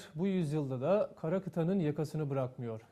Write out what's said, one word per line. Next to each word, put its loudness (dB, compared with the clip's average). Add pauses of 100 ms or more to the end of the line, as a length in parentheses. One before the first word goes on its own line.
(160)
bu 0
yüzyılda 0
da 2
kara 0
kıtanın 0
yakasını 0
bırakmıyor. -2 (100)